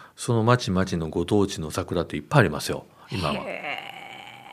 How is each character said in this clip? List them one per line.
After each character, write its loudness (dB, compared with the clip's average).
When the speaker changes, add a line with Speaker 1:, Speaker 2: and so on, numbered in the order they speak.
Speaker 1:
そ -2
の 2
町 4
々 2
の -2
ご -2
当 4
地 -8
の -6
桜 -2
っ -8
て -6
い -4
っ -6
ぱ 4
い 12
あ 12
り 2
ま -4
す -4
よ、 -6
今 -2
は。 0
Speaker 2:
へ -8